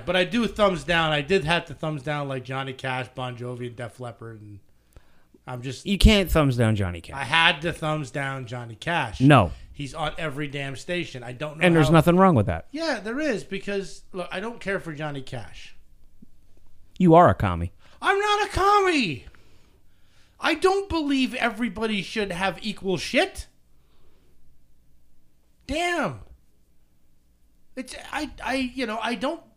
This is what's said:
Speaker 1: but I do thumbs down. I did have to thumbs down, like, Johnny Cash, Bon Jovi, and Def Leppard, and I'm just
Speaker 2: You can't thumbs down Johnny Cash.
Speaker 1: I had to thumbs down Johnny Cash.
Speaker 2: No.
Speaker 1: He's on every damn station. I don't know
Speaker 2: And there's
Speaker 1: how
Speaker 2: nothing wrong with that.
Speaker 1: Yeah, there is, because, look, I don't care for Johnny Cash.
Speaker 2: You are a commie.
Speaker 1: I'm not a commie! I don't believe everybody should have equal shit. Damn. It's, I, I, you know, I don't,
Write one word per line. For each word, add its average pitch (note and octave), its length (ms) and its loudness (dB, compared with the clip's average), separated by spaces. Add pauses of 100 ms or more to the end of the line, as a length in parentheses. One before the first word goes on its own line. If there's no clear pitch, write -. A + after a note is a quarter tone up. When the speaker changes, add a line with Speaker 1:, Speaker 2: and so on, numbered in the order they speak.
Speaker 1:
but F3 100 -2
I F3+ 100 4
do A3 220 -2
thumbs F#3 360 0
down. E3 280 2
I D3 100 0
did D#3+ 220 0
have E3 220 0
to C3+ 80 -14
thumbs D3+ 300 -6
down, D3 260 -4
like, C3 160 -6
Johnny C3+ 260 -6
Cash, C3 440 -6
Bon B2+ 200 -8
Jovi, B2 300 -10
and A#2+ 100 -12
Def A#2 240 -12
Leppard, A#2 420 -14
and G#2 180 -18 (880)
I'm B2 160 -10
just C3 240 -10
Speaker 2:
You G3 100 2
can't G3+ 320 8
thumbs C#3 260 4
down A2 200 4
Johnny F2 260 -2
Cash. - 160 -14
Speaker 1:
I C#3 60 -6
had E3 400 2
to E3+ 100 -2
thumbs D#3 380 -4
down C3+ 340 -6
Johnny A#2 300 -10
Cash. D3 460 -4
Speaker 2:
No. C3 300 8 (220)
Speaker 1:
He's C#3+ 220 -10
on D#3 240 -4
every D3+ 280 -6
damn C#3 280 -8
station. E3 480 -8
I A#2+ 80 -12
don't D3+ 260 -10
know E3+ 80 2
Speaker 2:
And E3+ 100 6
there's D3+ 120 6
Speaker 1:
how D3+ 60 4
Speaker 2:
nothing E3+ 240 8
wrong F#3 180 8
with G#2 100 4
that. E2 260 -4
Speaker 1:
Yeah, D4+ 280 -4
there A3+ 200 -8
is, C4 240 -2
because, G3 600 -8 (100)
look, F3 180 -8
I F3+ 80 -6
don't A3+ 200 -10
care G3 200 -4
for D#3+ 140 -10
Johnny C#3+ 300 -8
Cash. - 520 -12 (1200)
Speaker 2:
You E3 160 8
are E3+ 140 10
a F#2 40 4
commie. F2 380 -2 (320)
Speaker 1:
I'm G4 160 2
not G#4 280 0
a - 40 -10
commie! F4+ 760 2 (1120)
I D#4+ 140 2
don't F#4+ 360 2
believe C#4 440 0
everybody A3 680 -2
should G3+ 280 -4
have F#3 300 -2
equal F#3+ 360 -4
shit. - 500 -2 (2250)
Damn. C#4+ 540 -2 (1500)
It's, C4 200 -12 (160)
I, D4 200 -4 (120)
I, B3 120 -2
you B3+ 300 -2
know, A3 160 -4
I A#3 140 -2
don't, C#4+ 260 -4 (160)